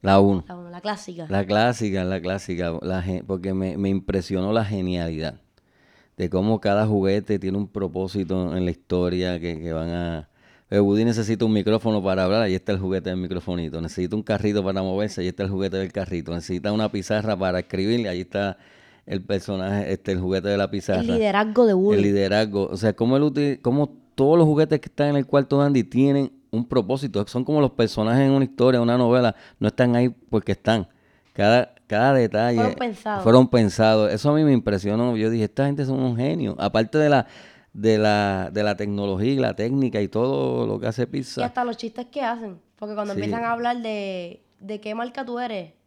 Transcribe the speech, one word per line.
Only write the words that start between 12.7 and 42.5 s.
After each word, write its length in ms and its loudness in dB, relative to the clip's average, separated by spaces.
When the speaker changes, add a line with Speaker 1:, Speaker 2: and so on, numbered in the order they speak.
Speaker 1:
el 60 0
juguete 300 -4
del 100 -4
microfonito. 640 -6
Necesita 340 -4
un 80 -4
carrito 400 0
para 180 -2
moverse, 400 -4
ahí 60 -2
está 160 -6
el 60 -2
juguete 280 -4
del 160 -4
carrito. 400 -6
Necesita 400 -6
una 180 0
pizarra 460 -2
para 220 0
escribir, 480 -2
ahí 140 -6
está 360 -4
el 160 -6
personaje, 720 -4
este, 180 -4
el 80 0
juguete 300 -2
de 80 2
la 120 0
pizarra. 320 -2
Speaker 2:
El 60 -2
liderazgo 580 2
de 80 4
Woody. 240 4
Speaker 1:
El 60 4
liderazgo. 640 2
O 100 -6
sea, 160 0
cómo 220 2
él 80 2
uti-, 380 0
cómo 340 0
todos 220 6
los 80 8
juguetes 360 4
que 80 -18
están 200 0
en 60 2
el 100 0
cuarto 360 2
de 60 4
Andy 180 4
tienen 480 2
un 160 -2
propósito. 600 0
Son 180 -4
como 160 2
los 100 2
personajes 540 2
en 80 4
una 100 4
historia, 380 2
una 160 2
novela. 380 4
No 100 2
están 260 2
ahí 140 4
porque 440 -4
están. 360 0
Cada, 440 2
cada 280 2
detalle 440 2
Speaker 2:
Fueron 180 2
pensados. 480 -6
Speaker 1:
fueron 240 8
pensados. 640 4
Eso 200 0
a 40 2
mí 80 2
me 80 4
impresionó. 640 0
Yo 140 0
dije, 160 0
"Esta 220 -2
gente 180 -2
son 140 -2
unos 180 0
genios". 400 -2
Aparte 400 0
de 120 4
la, 180 4
de 260 2
la, 520 2
de 120 -2
la 120 0
tecnología 580 -2
y 20 0
la 200 -2
técnica 460 -2
y 60 0
todo 580 -2
lo 140 -4
que 80 -4
hace 180 -2
Pixar. 380 -8
Speaker 2:
Y 20 -2
hasta 180 -4
los 140 -6
chistes 300 -12
que 160 -10
hacen. 360 -8